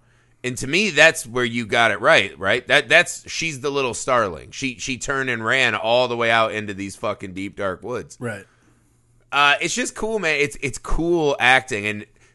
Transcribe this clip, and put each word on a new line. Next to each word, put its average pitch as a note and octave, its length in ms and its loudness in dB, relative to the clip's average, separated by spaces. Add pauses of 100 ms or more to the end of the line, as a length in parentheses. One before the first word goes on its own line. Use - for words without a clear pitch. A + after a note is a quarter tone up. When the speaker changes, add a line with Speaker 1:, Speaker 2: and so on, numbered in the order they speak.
(420)
Speaker 1:
And B2 160 -6
to C#3 80 -6
me, F#3 240 0
that's D#3 360 4
where B2 180 -2
you A#2 220 -4
got A2+ 240 4
it G2 100 -2
right, G#2+ 380 4
right? G#2 300 -2
That, C3+ 200 2
that's, - 420 2
she's D#3 300 -6
the C#3+ 80 -2
little C#3 240 -2
starling. G2+ 600 -2
She, C3 260 -8
she C3 180 -6
turned C3+ 320 -4
and A2+ 160 -4
ran B2 300 2
all A#2+ 340 2
the A#2+ 80 -2
way A#2 140 0
out A2+ 240 4
into G#2 180 -6
these G2 240 -8
fucking G2 380 -6
deep, F#2+ 220 -10
dark F#2+ 260 -4
woods. A#2 360 -10
Speaker 2:
Right. G#2+ 280 -10 (840)
Speaker 1:
Uh, C#3+ 300 4
it's E3 140 -4
just B3 200 -6
cool, A3 240 -4
man. D#3 220 0
It's, C#3+ 220 -2
it's C#3 160 -6
cool E3 600 0
acting. A#2+ 460 2
And G#2 220 -6 (280)